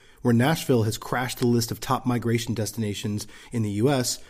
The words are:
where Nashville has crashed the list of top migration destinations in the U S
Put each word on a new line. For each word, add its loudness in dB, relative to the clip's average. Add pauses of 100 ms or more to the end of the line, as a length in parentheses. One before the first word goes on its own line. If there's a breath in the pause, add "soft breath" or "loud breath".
(220 soft breath)
where 4
Nashville 4
has -2
crashed -4
the 2
list 2
of -8
top -2
migration 0
destinations -4 (280 loud breath)
in 0
the -2
U 2
S 0 (100)